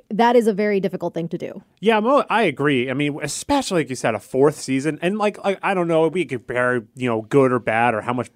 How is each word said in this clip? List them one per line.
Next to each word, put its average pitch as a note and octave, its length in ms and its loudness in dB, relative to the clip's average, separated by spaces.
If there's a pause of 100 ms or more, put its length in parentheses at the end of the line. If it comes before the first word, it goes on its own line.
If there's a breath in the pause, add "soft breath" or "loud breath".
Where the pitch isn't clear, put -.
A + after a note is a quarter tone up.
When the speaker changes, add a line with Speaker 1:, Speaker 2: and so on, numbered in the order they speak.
(100)
Speaker 1:
That A#3 260 4
is A3+ 100 4
a A3 60 2
very G#3 260 0
difficult F3 340 -4
thing E3+ 180 -4
to F3 80 -6
do. - 220 -12 (200)
Speaker 2:
Yeah, A3 180 4
Mo, B3 320 2
I G#3+ 120 2
agree. C#3 460 0
I B2+ 60 -4
mean, D3 260 -2
especially, F#3+ 600 -2
like B2 80 -8
you B2 60 -8
said, A#2+ 180 0
a G2+ 60 -4
fourth C#3 400 2
season. C3+ 420 -2
And, G3 160 -2
like, G#3 260 -2
like, F#3+ 160 -2
I F#3+ 140 -2
don't F3 140 0
know, D#3+ 180 2
we D#3+ 180 -2
compare, B2 600 -2 (100)
you B2 140 -2
know, A2+ 140 0
good C3 280 4
or B2 80 2
bad A#2 360 2
or G#2 80 -4
how A#2 100 -4
much B2 240 -4